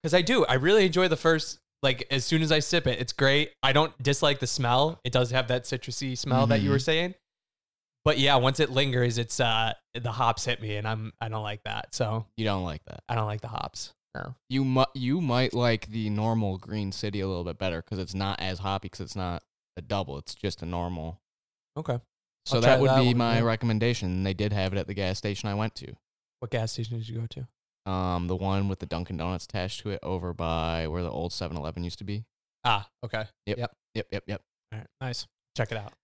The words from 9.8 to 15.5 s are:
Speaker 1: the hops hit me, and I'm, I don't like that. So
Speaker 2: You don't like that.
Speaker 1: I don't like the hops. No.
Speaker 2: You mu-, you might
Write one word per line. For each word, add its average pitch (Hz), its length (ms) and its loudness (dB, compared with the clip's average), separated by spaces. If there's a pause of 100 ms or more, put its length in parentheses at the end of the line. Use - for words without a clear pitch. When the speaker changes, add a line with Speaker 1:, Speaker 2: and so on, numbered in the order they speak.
Speaker 1:
the 120 180 -6
hops 117 320 0
hit 113 180 -2
me, 107 140 -4
and 104 100 -4
I'm, 110 340 -6
I 113 80 -6
don't 110 140 -6
like 104 220 -8
that. 107 300 -8
So 110 320 -2 (100)
Speaker 2:
You 110 80 -4
don't 98 200 0
like 80 200 -8
that. - 240 -14
Speaker 1:
I 113 80 -2
don't 110 100 0
like 107 140 -4
the - 80 -12
hops. - 440 -8 (220)
No. - 200 -10 (140)
Speaker 2:
You 135 160 0
mu-, 131 200 4 (100)
you 135 260 0
might 127 320 2